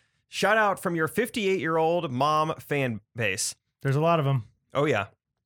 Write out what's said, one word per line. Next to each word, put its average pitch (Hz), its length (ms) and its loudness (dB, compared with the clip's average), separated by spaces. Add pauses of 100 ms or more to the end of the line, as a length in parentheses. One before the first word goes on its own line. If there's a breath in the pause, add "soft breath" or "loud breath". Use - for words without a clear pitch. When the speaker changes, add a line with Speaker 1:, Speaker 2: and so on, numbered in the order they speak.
(280)
Speaker 1:
Shout 202 300 0
out 202 240 2
from 175 140 -2
your 160 120 0
fifty-eight-year-old 170 1040 0
mom 156 480 0
fan 131 400 -2 (160)
base. 104 400 -2 (260)
Speaker 2:
There's 135 140 0
a 147 60 2
lot 165 180 2
of 139 80 0
'em. 131 180 0 (280)
Speaker 1:
Oh, 143 120 0
yeah. 107 220 0 (380)